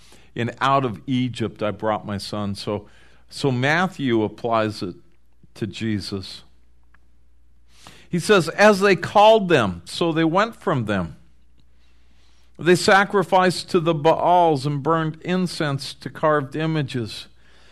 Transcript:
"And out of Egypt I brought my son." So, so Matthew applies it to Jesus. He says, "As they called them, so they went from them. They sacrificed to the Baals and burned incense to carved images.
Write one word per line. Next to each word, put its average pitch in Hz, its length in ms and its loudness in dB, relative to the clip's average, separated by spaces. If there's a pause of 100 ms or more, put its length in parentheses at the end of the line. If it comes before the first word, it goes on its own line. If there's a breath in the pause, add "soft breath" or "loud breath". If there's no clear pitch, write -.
(340 soft breath)
"And 117 260 -4
out 135 240 2
of 104 220 -6
Egypt 127 560 -4
I 107 80 -2
brought 104 360 -4
my 104 120 -6
son." 101 360 -8
So, 104 340 -8 (400 soft breath)
so - 220 -2
Matthew 131 720 0
applies 110 600 -2
it 90 140 -10 (580)
to 113 120 -6
Jesus. 101 760 -8 (1700 loud breath)
He 175 100 -2
says, 180 320 4
"As 202 300 6
they 196 160 4
called 214 520 4
them, 104 360 2
so 170 280 -4
they 160 120 0
went 196 320 0
from 131 300 -2
them. 92 300 -4 (1400)
They 170 180 4
sacrificed 190 920 2
to 180 100 2
the 165 140 0
Baals 156 720 2
and 147 160 -4
burned 160 400 -2
incense 165 720 -4
to - 160 -14
carved 147 460 0
images. 147 720 -4 (460 soft breath)